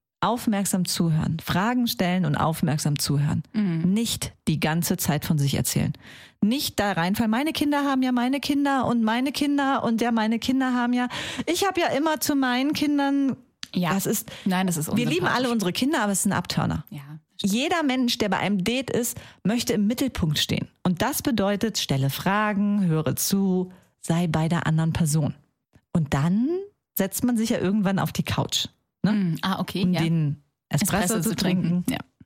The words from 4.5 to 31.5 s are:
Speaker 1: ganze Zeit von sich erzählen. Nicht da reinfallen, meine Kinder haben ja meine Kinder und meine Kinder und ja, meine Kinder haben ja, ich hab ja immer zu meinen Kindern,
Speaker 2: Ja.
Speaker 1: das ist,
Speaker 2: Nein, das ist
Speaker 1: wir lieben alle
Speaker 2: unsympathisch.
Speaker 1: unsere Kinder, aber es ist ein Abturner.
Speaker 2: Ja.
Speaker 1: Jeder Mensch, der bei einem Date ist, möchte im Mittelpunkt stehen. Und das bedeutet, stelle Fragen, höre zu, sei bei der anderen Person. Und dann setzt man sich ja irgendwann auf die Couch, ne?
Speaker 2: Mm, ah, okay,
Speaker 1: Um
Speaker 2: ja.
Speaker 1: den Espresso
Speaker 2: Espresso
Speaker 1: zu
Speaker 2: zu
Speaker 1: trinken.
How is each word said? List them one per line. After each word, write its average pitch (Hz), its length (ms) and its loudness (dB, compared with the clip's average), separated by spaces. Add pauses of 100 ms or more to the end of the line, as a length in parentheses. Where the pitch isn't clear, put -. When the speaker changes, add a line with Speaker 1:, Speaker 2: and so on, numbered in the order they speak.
Speaker 1:
ganze 165 360 0
Zeit 147 280 -2
von 165 120 0
sich 139 180 2
erzählen. - 380 -2 (480)
Nicht 247 380 0
da 202 140 2
reinfallen, 214 380 0
meine 285 220 0
Kinder 294 320 0
haben 269 180 2
ja 254 100 2
meine 254 260 0
Kinder 277 480 0
und 240 160 2
meine 240 300 0
Kinder 277 500 0
und 226 180 0
ja, 233 120 2
meine 226 260 0
Kinder 254 360 0
haben 247 180 0
ja, 247 160 0 (380)
ich 349 200 0
hab 370 100 0
ja 339 120 2
immer 311 320 0
zu 294 160 0
meinen 262 360 0
Kindern, 277 640 0 (380)
Speaker 2:
Ja. 175 200 2
Speaker 1:
das 196 120 -2
ist, - 240 -4 (140)
Speaker 2:
Nein, 190 240 2
das 170 80 0
ist 156 200 -4
Speaker 1:
wir 240 100 0
lieben 359 200 0
alle 247 220 0
Speaker 2:
unsympathisch. 240 40 0
Speaker 1:
unsere 196 200 0
Kinder, 262 300 0
aber 202 100 0
es 190 80 -2
ist - 60 0
ein 190 60 0
Abturner. - 580 -2
Speaker 2:
Ja. 147 100 -14 (440)
Speaker 1:
Jeder 277 380 0
Mensch, 254 360 0
der 214 100 0
bei 185 100 0
einem 185 240 0
Date 247 280 -2
ist, - 280 -2 (240)
möchte 226 300 0
im 208 160 2
Mittelpunkt 226 500 0
stehen. - 300 -2 (160)
Und 180 180 2
das 269 200 0
bedeutet, 208 560 0
stelle 135 320 0
Fragen, 208 760 2
höre 156 300 2
zu, 185 560 0 (280)
sei 170 280 0
bei 156 200 2
der 170 200 0
anderen 160 240 2
Person. 156 420 0 (580)
Und 160 220 0
dann 185 340 2 (480)
setzt 190 280 -2
man 240 120 2
sich 220 140 0
ja - 80 2
irgendwann 190 400 2
auf 147 140 -2
die - 100 -4
Couch, - 440 -2 (360)
ne? 196 100 2
Speaker 2:
Mm, 180 300 0
ah, 190 180 -2
okay, 180 240 -4
Speaker 1:
Um 180 80 2
Speaker 2:
ja. 160 100 2
Speaker 1:
den 160 400 0 (260)
Espresso 175 360 0
Speaker 2:
Espresso 180 180 0
Speaker 1:
zu 214 80 -2
Speaker 2:
zu 170 60 -4
Speaker 1:
trinken. 185 320 0 (160)